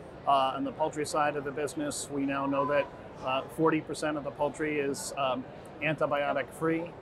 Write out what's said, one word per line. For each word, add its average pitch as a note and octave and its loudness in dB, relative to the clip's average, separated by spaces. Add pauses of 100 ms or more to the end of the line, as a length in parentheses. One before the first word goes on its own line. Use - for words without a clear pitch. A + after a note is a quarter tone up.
(280)
Uh, C3+ 6
on C3+ -2
the C3+ -2
poultry D3+ -2
side D3 2
of C#3 -2
the C#3+ -4
business, D3 -4
we C#3+ 2
now C#3 0
know C#3 4
that, C#3+ 4 (380)
uh, C3 2 (160)
forty D#3+ 4
percent D3+ -2
of C3+ -6
the C#3+ -4
poultry D3+ 0
is, C#3 -2
um, C3 0 (380)
antibiotic C#3+ 2
free, E3 0